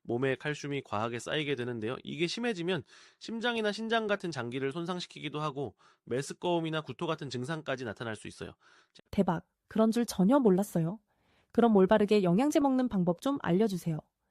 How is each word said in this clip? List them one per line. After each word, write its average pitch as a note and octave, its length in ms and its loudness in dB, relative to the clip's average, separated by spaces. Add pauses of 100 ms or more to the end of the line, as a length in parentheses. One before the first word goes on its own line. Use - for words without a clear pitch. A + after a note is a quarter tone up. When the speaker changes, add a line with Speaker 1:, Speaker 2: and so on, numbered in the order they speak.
Speaker 1:
몸에 B2+ 320 0
칼슘이 C#3+ 480 -6
과하게 A2+ 360 -4
쌓이게 C#3+ 360 -4
되는데요. A#2+ 480 -4
이게 D3 240 -4
심해지면 F#3 560 -4 (360)
심장이나 A3+ 520 -2
신장 A3 360 -2
같은 G3+ 240 -2
장기를 C3 400 -4
손상시키기도 E3 720 -8
하고 C#3 340 -6 (300)
메스꺼움이나 D#3+ 760 -2
구토 D#3 260 -8
같은 D#3 220 -6
증상까지 C3 560 -6
나타날 A2 300 -6
수 F#2+ 120 -14
있어요. F2 260 -12 (580)
Speaker 2:
대박, F#3 340 -2 (220)
그런 A3 240 2
줄 A#3 140 0
전혀 A3+ 340 4
몰랐어요. F#3 600 2 (520)
그럼 A#3 240 6
올바르게 G#3 480 6
영양제 B3+ 360 4
먹는 B3+ 300 2
방법 F3+ 320 0
좀 C#4 200 -2
알려주세요. F3 580 0 (320)